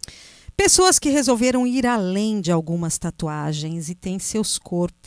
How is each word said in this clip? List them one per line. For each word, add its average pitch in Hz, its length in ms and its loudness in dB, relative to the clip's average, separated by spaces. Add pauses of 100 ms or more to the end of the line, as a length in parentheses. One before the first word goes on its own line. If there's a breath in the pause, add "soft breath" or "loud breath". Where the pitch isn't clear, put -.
(560 loud breath)
Pessoas 370 440 6
que 302 100 -2
resolveram 254 560 2
ir 247 200 0
além 214 540 0
de 170 120 -2
algumas 165 460 -2
tatuagens 156 920 -6
e 180 60 -8
têm 185 240 -6
seus - 400 -4
corp-, 175 340 -4 (140)